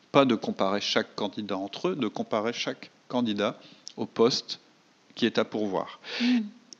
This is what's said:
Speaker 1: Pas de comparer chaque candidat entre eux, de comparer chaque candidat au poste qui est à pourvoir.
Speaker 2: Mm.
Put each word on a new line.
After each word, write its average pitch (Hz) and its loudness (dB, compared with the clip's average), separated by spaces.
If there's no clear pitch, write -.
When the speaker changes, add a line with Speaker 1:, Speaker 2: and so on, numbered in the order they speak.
Speaker 1:
Pas 139 8
de 123 4
comparer 104 0
chaque - -2
candidat 101 -4
entre 101 -4
eux, 190 -2
de 127 -2
comparer 110 -2
chaque - -6
candidat 110 0
au 110 -4
poste - 2
qui - 0
est 110 2
à 117 2
pourvoir. 107 -4
Speaker 2:
Mm. 247 4